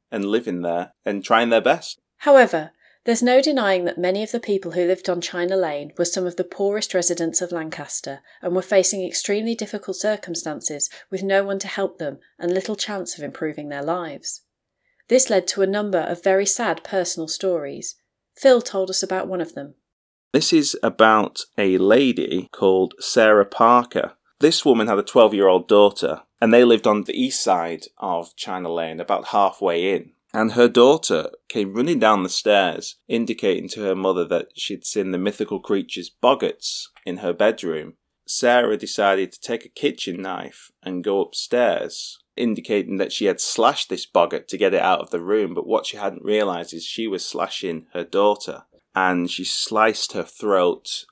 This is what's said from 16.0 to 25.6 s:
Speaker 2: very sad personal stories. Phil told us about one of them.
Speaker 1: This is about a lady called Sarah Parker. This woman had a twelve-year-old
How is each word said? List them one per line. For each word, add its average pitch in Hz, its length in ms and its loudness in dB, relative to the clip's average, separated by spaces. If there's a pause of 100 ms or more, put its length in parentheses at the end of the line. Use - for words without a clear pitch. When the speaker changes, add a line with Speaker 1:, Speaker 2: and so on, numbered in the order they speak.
Speaker 2:
very 196 240 2
sad 196 360 -2
personal 170 460 -4
stories. 156 680 -4 (380)
Phil 254 280 6
told 190 280 -2
us - 120 -2
about 185 260 -4
one 185 140 -4
of 160 120 -10
them. 143 200 -12 (580)
Speaker 1:
This - 200 2
is 151 300 2
about 110 600 4 (160)
a 98 200 2
lady 98 720 2
called 95 480 2
Sarah 107 460 4
Parker. - 720 2 (260)
This 160 240 2
woman 113 240 4
had 101 100 2
a 101 60 -2
twelve-year-old 98 640 4